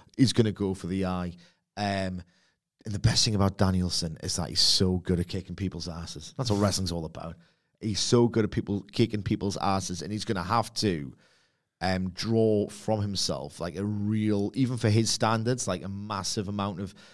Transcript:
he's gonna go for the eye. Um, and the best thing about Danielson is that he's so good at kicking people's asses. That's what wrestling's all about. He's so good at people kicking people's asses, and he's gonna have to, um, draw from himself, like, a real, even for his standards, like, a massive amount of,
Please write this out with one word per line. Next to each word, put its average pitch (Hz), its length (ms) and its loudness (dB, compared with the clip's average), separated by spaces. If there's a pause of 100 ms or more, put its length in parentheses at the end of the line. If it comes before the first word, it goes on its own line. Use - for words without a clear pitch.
(180)
he's 120 160 6
gonna 107 200 4
go 95 200 -2
for 92 140 -8
the 95 180 -2
eye. 90 280 -4 (440)
Um, 95 460 -2 (640)
and 110 100 -4
the 101 40 -2
best - 260 4
thing 110 100 2
about 98 240 4
Danielson 90 640 2
is 90 140 -4
that 82 120 -4
he's - 120 0
so 92 380 4
good 87 200 0
at 87 80 -2
kicking 90 280 -8
people's 87 340 -6
asses. - 480 -12
That's 123 120 -2
what 101 100 2
wrestling's 95 340 2
all 82 120 -4
about. 80 300 -10 (440)
He's 104 200 -2
so 120 280 6
good 110 180 2
at - 40 -2
people 101 320 -2 (100)
kicking 107 320 2
people's 101 340 -2
asses, 90 440 -2
and 87 100 -8
he's 104 140 -6
gonna 95 160 -2
have 110 340 0
to, 80 380 0 (680)
um, 92 300 0
draw 107 580 2
from 110 320 -2
himself, 92 580 -4
like, 82 160 -6
a 95 100 -4
real, 104 680 0
even 123 220 0
for 113 120 2
his 110 220 4
standards, 113 560 0
like, 92 160 -2
a 92 60 -6
massive 98 580 -6
amount 101 320 -4
of, 98 160 -8 (180)